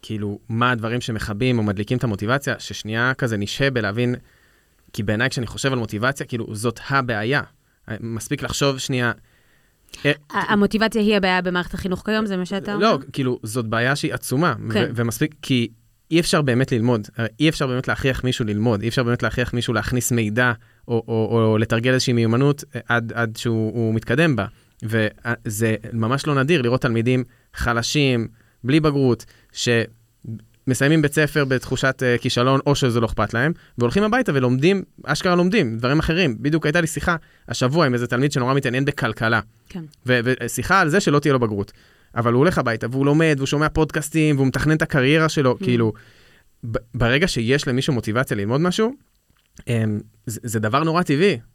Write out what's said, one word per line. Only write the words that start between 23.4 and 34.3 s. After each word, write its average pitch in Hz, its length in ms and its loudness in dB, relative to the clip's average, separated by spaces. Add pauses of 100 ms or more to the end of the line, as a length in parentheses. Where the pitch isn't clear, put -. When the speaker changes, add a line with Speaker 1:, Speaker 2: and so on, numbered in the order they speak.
Speaker 1:
הוא 113 200 0
מתקדם 131 420 2
בה. 101 100 -2 (380)
וזה 110 920 -2 (180)
ממש 120 340 -2
לא 147 80 0
נדיר 139 260 2
לראות 120 200 0
תלמידים 123 420 2 (300)
חלשים, 120 720 0 (360)
בלי 139 160 2
בגרות, 139 460 2 (260)
שמסיימים 123 1500 -2
בית 147 120 0
ספר 151 320 2
בתחושת, 131 580 -2
אה, 120 140 2
כישלון, 131 480 2
או 143 100 4
שזה 120 240 2
לא 113 60 2
אכפת 104 280 -2
להם, 127 180 0 (260)
והולכים 120 260 2
הביתה 214 320 0